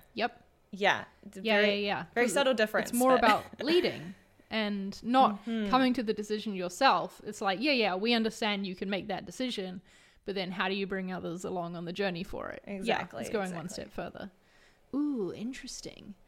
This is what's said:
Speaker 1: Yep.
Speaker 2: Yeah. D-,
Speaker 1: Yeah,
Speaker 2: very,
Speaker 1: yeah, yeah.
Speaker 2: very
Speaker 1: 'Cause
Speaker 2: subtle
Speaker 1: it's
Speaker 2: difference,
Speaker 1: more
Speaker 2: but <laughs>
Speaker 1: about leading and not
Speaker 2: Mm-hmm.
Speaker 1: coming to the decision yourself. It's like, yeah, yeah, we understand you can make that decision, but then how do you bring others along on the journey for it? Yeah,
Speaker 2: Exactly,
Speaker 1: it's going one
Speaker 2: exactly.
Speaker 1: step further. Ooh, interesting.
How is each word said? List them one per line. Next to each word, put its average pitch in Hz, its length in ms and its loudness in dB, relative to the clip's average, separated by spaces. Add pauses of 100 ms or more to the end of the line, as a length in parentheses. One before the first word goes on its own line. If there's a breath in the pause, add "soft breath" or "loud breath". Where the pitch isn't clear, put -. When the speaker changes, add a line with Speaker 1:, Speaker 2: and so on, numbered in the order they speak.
(140)
Speaker 1:
Yep. 240 260 -4 (320)
Speaker 2:
Yeah. 180 320 2 (240)
D-, 196 160 -14
Speaker 1:
Yeah, 214 160 4
Speaker 2:
very, 208 100 6 (120)
Speaker 1:
yeah, 202 40 -2
yeah. 165 180 -2 (100)
Speaker 2:
very 254 120 4
Speaker 1:
'Cause 214 80 0
Speaker 2:
subtle 262 180 4
Speaker 1:
it's 220 60 0
Speaker 2:
difference, 214 340 0
Speaker 1:
more 247 200 6
Speaker 2:
but 247 60 8
<laughs> 247 60 4
Speaker 1:
about 208 200 6 (180)
leading 196 520 0 (360)
and 202 520 -4
not 233 420 4
Speaker 2:
Mm-hmm. 220 260 -2
Speaker 1:
coming 254 240 6
to 254 100 0
the 214 100 0
decision 214 400 -4
yourself. 180 720 2
It's - 160 -10
like, 196 200 0
yeah, 294 120 4
yeah, 214 240 2
we 220 180 2
understand 214 520 0
you 185 100 -6
can 190 140 -6
make 202 180 -4
that 185 180 -6
decision, 208 540 -6 (440 soft breath)
but 190 120 -4
then 185 160 -4
how 185 160 -2
do 196 60 0
you 196 120 -2
bring 185 260 -4
others 175 320 -6
along 175 300 -4
on 170 100 -8
the 180 80 -6
journey 180 300 -2
for 50 280 -8
it? - 160 -12
Yeah, 202 80 -8
Speaker 2:
Exactly, 190 480 -4
Speaker 1:
it's - 80 -6
going 190 240 -2
one 160 120 -8
Speaker 2:
exactly. - 240 -10
Speaker 1:
step - 220 -10
further. - 180 -12 (640 soft breath)
Ooh, 262 420 -2
interesting. - 800 -12 (140)